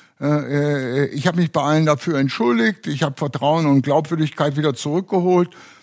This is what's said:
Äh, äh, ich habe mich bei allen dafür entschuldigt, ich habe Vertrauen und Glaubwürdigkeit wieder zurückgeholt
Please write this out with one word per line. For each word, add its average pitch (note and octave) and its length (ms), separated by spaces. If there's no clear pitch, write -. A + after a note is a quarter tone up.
Äh, C#3+ 60
äh, C#3+ 800
ich D3 200
habe F3 100
mich E3+ 140
bei D#3 100
allen D#3 240
dafür D3+ 340
entschuldigt, A3+ 680
ich D3 160
habe C#3+ 140
Vertrauen D3+ 480
und C#3 180
Glaubwürdigkeit D3+ 760
wieder D3+ 160
zurückgeholt F3 760